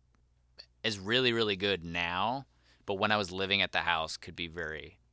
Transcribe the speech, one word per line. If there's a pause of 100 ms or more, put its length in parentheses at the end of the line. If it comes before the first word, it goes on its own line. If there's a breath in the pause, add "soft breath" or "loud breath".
(840)
is
really,
really
good
now, (420 soft breath)
but
when
I
was
living
at
the
house
could
be
very (140)